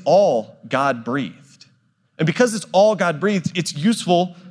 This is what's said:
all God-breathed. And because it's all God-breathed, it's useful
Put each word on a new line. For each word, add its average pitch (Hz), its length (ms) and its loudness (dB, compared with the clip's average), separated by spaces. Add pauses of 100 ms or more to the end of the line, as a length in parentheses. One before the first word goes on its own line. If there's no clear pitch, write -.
all 151 540 2 (100)
God-breathed. 127 1000 -4 (500)
And 160 100 -2
because 226 280 0
it's 202 180 -8
all 208 220 4
God-breathed, 175 640 -2
it's 165 180 -6
useful 180 600 0 (140)